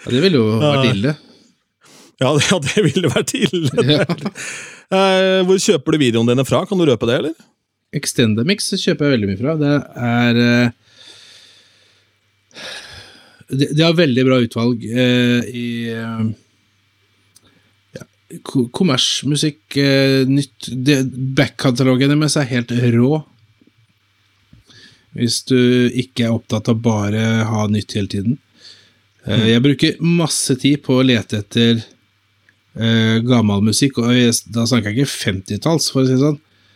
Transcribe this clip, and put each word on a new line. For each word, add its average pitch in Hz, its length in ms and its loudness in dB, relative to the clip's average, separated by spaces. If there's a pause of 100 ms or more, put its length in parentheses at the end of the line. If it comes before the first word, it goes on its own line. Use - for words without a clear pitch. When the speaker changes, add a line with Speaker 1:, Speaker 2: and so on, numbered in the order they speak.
Speaker 1:
Ja, - 140 -10
det 135 80 2
ville 180 160 2
jo 110 80 2 (160)
vært 143 240 2
Speaker 2:
Ja. 110 80 2
Speaker 1:
ille. 123 220 -2 (1040)
Speaker 2:
Ja, 131 120 2
det, 147 140 2
ja, 196 120 2
det 170 280 -2
ville 170 240 0
vært - 240 -2
ille. 185 480 -2
Speaker 1:
Ja. 147 220 2 (800)
Speaker 2:
Eh, 190 580 2
hvor 185 140 2
kjøper 160 340 0
du 156 60 2
videoene 117 340 2
dine 131 140 0
fra? 131 180 0
Kan 190 140 -4
du 170 80 2
røpe 123 200 2
det, 120 120 0
eller? 294 160 -6 (580)
Speaker 1:
Extendamix 127 800 -2
kjøper 165 320 -2
jeg 139 120 2
veldig 101 120 -2
mye 98 120 -4
fra. 151 160 -4
Det 147 160 0 (240)
er, 120 440 0
eh, 120 300 2 (2750)
de, 135 240 -2
de 156 160 0
har 170 100 2
veldig 135 320 2
bra 131 140 4
utvalg, 117 440 -2
eh, 123 680 0
i, 120 160 -8 (260)
eh, 113 320 -6 (1700)
ja, - 120 -18 (360)
ko-, 123 280 -2
kommersmusikk, 147 1080 -2
eh, 135 500 2
nytt. 139 460 -4
Det, 131 260 2 (360)
backkatalogen 131 840 2
deres 151 240 0
er 131 100 -4
helt 123 220 -4 (240)
rå. 139 240 2 (1900)
Hvis 113 300 -2
du 131 120 2 (400)
ikke 123 300 -4
er 117 80 0
opptatt 110 340 -4
av 113 140 2
bare 107 400 0 (220)
ha 110 260 -2
nytt 107 260 -2
hele 101 140 -4
tiden. 101 280 -4 (840)
Eh, 104 120 -2
Speaker 2:
Mm. 110 100 2
Speaker 1:
jeg 117 160 4
bruker 143 380 2
masse 165 560 0
tid 143 260 0
på 127 180 0
å 131 60 4
lete 113 320 0
etter, 117 420 0 (960)
eh, 113 440 2
gammel 110 420 2
musikk, 127 360 0
og 120 140 0
jeg, 120 220 4 (180)
da 117 140 -2
snakker 107 260 0
jeg 110 140 -4
ikke - 80 -6 (100)
femtitalls, 104 680 -2
for 135 120 0
å 131 40 2
si 131 60 2
det 131 80 2
sånn. 147 160 0 (400)